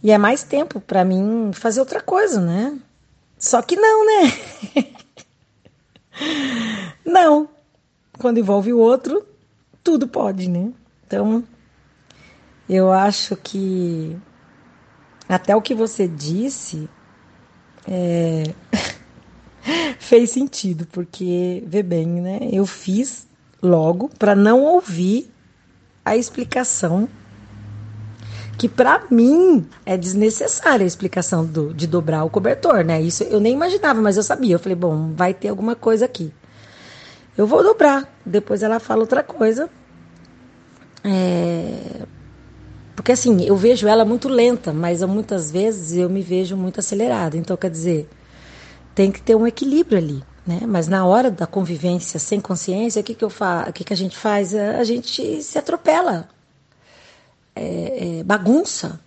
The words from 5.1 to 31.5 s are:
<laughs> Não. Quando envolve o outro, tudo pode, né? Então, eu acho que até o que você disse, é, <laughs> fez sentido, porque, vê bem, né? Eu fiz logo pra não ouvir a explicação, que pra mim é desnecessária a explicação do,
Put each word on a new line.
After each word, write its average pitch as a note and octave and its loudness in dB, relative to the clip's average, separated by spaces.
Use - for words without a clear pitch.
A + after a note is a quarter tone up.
<laughs> A#3 -6
Não. D#4 6
Quando A#3+ 0
envolve G3+ 2
o A#3+ 2
outro, B3+ 2
tudo C#4 2
pode, F#3+ -4
né? F3+ -2
Então, G#3+ 0
eu F#3 4
acho G3 2
que F3 -4
até F#3 0
o A3 2
que A#3 -4
você A3 -2
disse, D#3+ -8
é, E3+ -2
<laughs> - -6
fez A#3+ 4
sentido, F#3+ -4
porque, F3+ -6
vê F#3 -2
bem, F3 -2
né? F3 -4
Eu G3 2
fiz G3+ -6
logo F3 2
pra G#3 4
não G#3+ 6
ouvir A#3 0
a G#3 0
explicação, A#3 -2
que A#3 -2
pra C#4 4
mim C4 6
é F#3 -2
desnecessária G#3+ 0
a F#3 2
explicação F3 -2
do, D#3+ -4